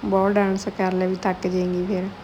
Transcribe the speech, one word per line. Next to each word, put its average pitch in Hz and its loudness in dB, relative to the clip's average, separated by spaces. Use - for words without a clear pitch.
ਬਹੁਤ 196 4
ਡਾਂਸ 196 2
ਕਰ 185 2
ਲਿਆ 185 0
ਵੀ 185 0
ਥੱਕ 185 -2
ਜਾਏਂਗੀ 180 0
ਫਿਰ। 185 -2